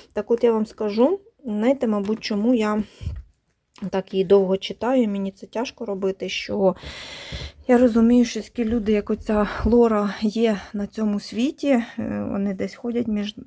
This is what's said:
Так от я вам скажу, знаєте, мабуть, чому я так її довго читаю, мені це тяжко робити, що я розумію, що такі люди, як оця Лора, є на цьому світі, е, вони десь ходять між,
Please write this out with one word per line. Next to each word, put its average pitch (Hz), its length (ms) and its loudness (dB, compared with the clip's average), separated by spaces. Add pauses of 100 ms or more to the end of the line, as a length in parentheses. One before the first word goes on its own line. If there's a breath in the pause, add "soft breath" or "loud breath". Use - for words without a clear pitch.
(120 loud breath)
Так 208 180 -4
от 233 140 0
я 233 80 6
вам 220 140 0
скажу, 220 540 0 (240)
знаєте, 240 420 0
мабуть, 214 340 -2
чому 220 340 0
я 214 280 0 (1080 loud breath)
так 190 240 -6
її 190 100 2
довго 190 320 4
читаю, 233 520 0
мені 196 240 -4
це - 140 -18
тяжко 233 380 -8
робити, 196 440 -4
що 190 480 0 (920 loud breath)
я 247 100 6
розумію, 240 460 6
що 220 180 -6
такі 240 220 -6
люди, 220 280 0
як 208 180 0
оця 208 380 0 (160 loud breath)
Лора, 214 560 4
є 220 400 0 (120 loud breath)
на 202 140 -6
цьому 208 340 -2
світі, 262 480 -4
е, 254 160 4 (460 loud breath)
вони 202 240 -2
десь 196 200 -6
ходять 240 320 -4
між, 208 280 -4 (120)